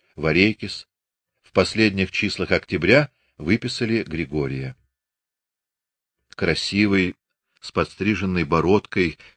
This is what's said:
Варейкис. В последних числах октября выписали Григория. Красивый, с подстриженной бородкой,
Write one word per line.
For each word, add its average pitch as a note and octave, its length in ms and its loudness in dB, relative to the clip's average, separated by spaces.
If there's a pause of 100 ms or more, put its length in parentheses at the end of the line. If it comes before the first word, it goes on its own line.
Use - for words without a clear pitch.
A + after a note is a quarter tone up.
(160)
Варейкис. F#2 720 0 (540)
В - 120 -20
последних G2 580 2
числах F#2+ 400 -4
октября G2 600 2 (260)
выписали A2 680 -2
Григория. C2+ 720 -6 (1500)
Красивый, F#2+ 840 0 (460)
с - 100 -18
подстриженной F#2 720 -2
бородкой, E2+ 760 0 (180)